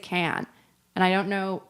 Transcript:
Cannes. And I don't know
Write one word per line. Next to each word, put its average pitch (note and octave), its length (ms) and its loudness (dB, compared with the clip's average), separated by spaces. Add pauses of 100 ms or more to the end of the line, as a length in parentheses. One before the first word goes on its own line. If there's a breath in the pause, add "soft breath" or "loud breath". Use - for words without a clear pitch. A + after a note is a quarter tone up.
Cannes. F3 460 -2 (480 soft breath)
And F#3 80 2
I F#3 80 4
don't G3 180 2
know F#3+ 400 -4